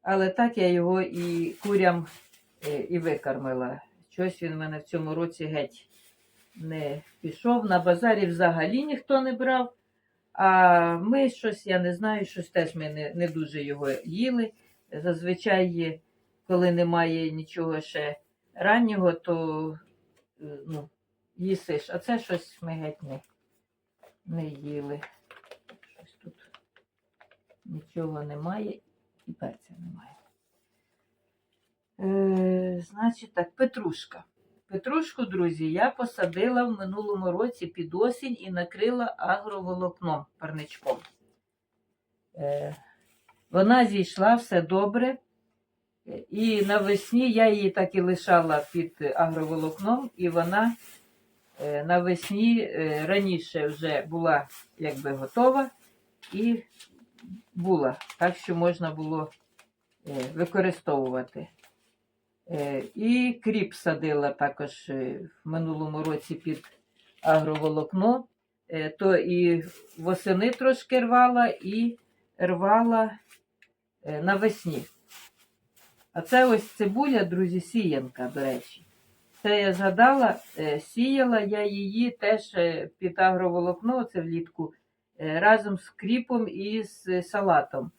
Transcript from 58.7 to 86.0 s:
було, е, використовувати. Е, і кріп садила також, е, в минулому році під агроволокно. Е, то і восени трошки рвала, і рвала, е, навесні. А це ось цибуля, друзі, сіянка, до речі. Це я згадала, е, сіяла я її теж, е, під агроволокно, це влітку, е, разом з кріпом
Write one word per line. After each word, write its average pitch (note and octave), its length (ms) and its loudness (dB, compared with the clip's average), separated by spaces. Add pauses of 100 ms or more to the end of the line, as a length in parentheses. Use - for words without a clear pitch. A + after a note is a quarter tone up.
було, D#3 400 -6 (760)
е, - 40 -12 (240)
використовувати. D#3 1120 -2 (1040)
Е, C#3+ 320 -4 (120)
і A#3+ 500 0
кріп G#3+ 300 0
садила D3+ 560 0
також, - 580 -6
е, C3 320 -6 (240)
в D#3+ 40 -8
минулому D#3 540 -4
році D#3 320 -4
під D#3 300 -8 (580)
агроволокно. D#3 1000 2 (440)
Е, D#3 220 -6
то F#3+ 260 4
і F3 480 2 (340)
восени F#3 520 0
трошки B3+ 500 2
рвала, B3 460 6
і A3+ 520 -4 (400)
рвала, G#3+ 800 2 (840)
е, D3+ 180 -6
навесні. G3 600 0 (1300)
А - 80 -8
це B3+ 260 6
ось A3 240 2
цибуля, A3 540 2
друзі, F3 360 0
сіянка, C3 760 -2
до C#3 60 -4
речі. B2+ 460 -6 (560)
Це G#3 180 2
я G3 120 2
згадала, G3+ 640 6 (220)
е, D3+ 220 -2
сіяла B3 600 2
я G#3 240 -2
її G3+ 460 -2
теж, G#3+ 440 0
е, E3+ 440 -2
під F3+ 200 -4
агроволокно, F#3 840 2
це - 160 -6
влітку, E3 540 -6 (460)
е, D#3 200 -2
разом G#3 380 4
з - 120 -16
кріпом A#3 580 -2